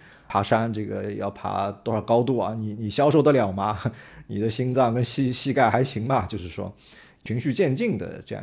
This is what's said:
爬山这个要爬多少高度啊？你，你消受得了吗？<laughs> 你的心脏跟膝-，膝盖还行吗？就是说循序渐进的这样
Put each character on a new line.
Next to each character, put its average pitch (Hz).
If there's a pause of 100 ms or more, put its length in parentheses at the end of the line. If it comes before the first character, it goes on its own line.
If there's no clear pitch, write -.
(260)
爬 101
山 113
这 107
个 101
要 101
爬 98
多 107
少 110
高 117
度 123
啊？ 107
你， 107
你 107
消 143
受 151
得 143
了 117
吗？ 101 (260)
<laughs> -
你 101
的 110
心 127
脏 123
跟 123
膝-， 127
膝 127
盖 127
还 113
行 135
吗？ 127
就 95
是 87
说 95 (520)
循 120
序 135
渐 147
进 208
的 85
这 -
样 98